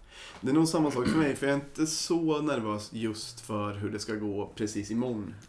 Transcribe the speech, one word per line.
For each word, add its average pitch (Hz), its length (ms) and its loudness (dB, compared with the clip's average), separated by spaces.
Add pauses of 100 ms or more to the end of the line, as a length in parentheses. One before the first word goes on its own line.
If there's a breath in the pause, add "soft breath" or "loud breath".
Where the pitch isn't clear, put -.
(400 loud breath)
Det 120 100 0
är 139 40 6
nog 160 140 8
samma 156 220 4
sak 127 180 2
för 151 100 4
mig, 143 180 4
för 135 100 -2
jag 139 60 4
är 143 80 2
inte 156 260 -2
så 156 560 2
nervös 110 500 -2
just 110 480 -4
för 104 320 -2
hur 101 180 -4
det 104 80 -4
ska 110 160 -4
gå 104 400 -2
precis 104 360 -4
imorgon, 110 440 -2 (140)